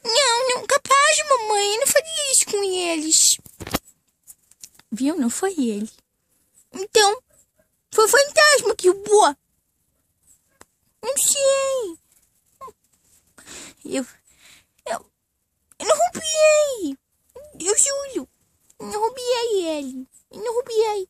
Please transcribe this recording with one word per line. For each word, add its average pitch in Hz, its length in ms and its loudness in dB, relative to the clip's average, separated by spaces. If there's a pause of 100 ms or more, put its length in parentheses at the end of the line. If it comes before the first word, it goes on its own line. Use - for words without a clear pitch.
Não, 480 460 0
não, 480 180 -4
capaz, 587 600 2
mamãe. 427 440 0
Eu 440 60 -2
não 539 80 0
faria 587 460 -2
isso - 120 2
com 403 160 -4
eles. 339 760 0 (1500)
Viu? 269 240 -4
Não 254 140 -2
foi 381 240 -4
ele. 226 360 -4 (840)
Então, 415 500 0 (680)
foi 427 140 4
o 415 60 4
fantasma 571 680 4
que 370 140 2
roubou. 403 440 4 (1700)
Não 523 160 -4
sei. 539 800 0 (1900)
Eu, 262 200 -6 (800)
eu, - 200 -8 (760)
eu - 80 -8
não 587 100 2
roubei. 605 1000 0 (640)
Eu 403 160 -2
juro. 554 500 -2 (500)
Eu - 100 -14
não 415 120 -6
roubei 480 680 -2
ele. 269 380 -8 (260)
Eu 392 120 -14
não 466 100 -6
roubei. 440 560 -2